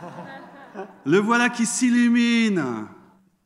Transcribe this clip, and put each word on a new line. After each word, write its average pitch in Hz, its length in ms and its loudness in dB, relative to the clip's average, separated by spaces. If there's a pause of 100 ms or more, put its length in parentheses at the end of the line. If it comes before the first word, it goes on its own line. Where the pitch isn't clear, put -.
(1040)
Le 156 140 2
voilà 233 320 2
qui 233 160 -2
s'illumine. 233 1200 0 (580)